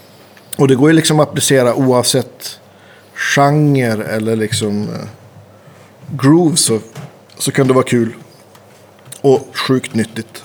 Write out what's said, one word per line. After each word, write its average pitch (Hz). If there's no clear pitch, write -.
Och 139
det 135
går 139
ju 165
liksom 156
att 147
applicera 127
oavsett 127
genre 143
eller 110
liksom, 104
eh, 110
groove 156
så, -
så -
kan 139
det 127
vara 127
kul. 117
Och -
sjukt -
nyttigt -